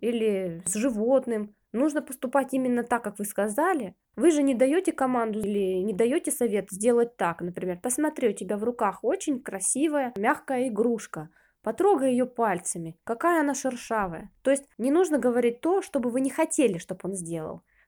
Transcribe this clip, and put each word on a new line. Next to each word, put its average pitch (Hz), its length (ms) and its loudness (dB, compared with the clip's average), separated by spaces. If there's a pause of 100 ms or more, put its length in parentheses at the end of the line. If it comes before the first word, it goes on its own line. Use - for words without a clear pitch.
или 202 640 -2
с - 80 -4
животным – 226 800 0 (160)
Нужно 285 300 0
поступать 269 540 -2
именно 247 280 0
так, 240 200 -2
как 202 160 -8
вы 208 60 -6
сказали. 214 680 -2 (200)
Вы 285 160 4
же 294 100 4
не 277 140 4
даете 302 360 2
команду 233 480 0
или 196 440 0
не 214 100 -2
даете 240 380 0
совет 208 400 -2
сделать 233 460 2
так. 170 240 -2
Например, 180 380 -6
посмотри, 302 500 0
у 208 40 0
тебя 208 240 -4
в 202 60 -6
руках 226 400 -2
очень 285 360 0
красивая 254 760 -2
мягкая 254 540 0
игрушка. 214 600 -2 (320)
Потрогай 269 520 2
ее 247 120 2
пальцами, 180 800 -2
какая 320 380 2
она 285 120 2
шершавая». 220 760 -4 (100)
То 262 100 4
есть 277 120 2 (140)
не 233 120 0
нужно 311 300 4
говорить 240 420 2
то, 370 200 2
что - 180 -2
бы 240 100 -2
вы 247 120 0
не 269 80 2
хотели, 262 480 2
чтоб - 280 -10
он 185 80 -4
сделал. 165 480 -8 (260)